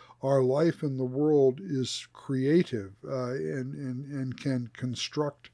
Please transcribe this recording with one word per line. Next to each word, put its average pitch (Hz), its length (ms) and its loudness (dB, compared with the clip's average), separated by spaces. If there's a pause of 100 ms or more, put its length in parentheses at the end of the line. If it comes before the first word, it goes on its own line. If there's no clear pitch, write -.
(220)
our 135 220 4
life 151 400 2
in 135 140 -2
the 131 80 -2
world 139 580 4
is 135 500 -4
creative, 131 800 0 (160)
uh, 127 240 -4
and, 143 420 -4
and, 139 380 -8
and 131 280 -6
can 127 340 -2
construct - 800 -6